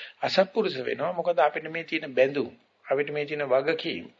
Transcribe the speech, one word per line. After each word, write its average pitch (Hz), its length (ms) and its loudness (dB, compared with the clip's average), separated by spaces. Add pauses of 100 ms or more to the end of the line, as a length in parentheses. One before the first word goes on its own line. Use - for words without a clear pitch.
(200)
අසත්පුරුෂ 190 600 2
වෙනවා. 127 340 -2
මොකද 175 260 0
අපිට 156 280 2
මේ 165 160 -6
තියෙන 156 300 -6
බැඳුම්, 135 380 2 (340)
අපිට 143 260 0
මේ 147 140 -4
තියෙන 147 200 -4
වගකීම්, 139 600 0 (140)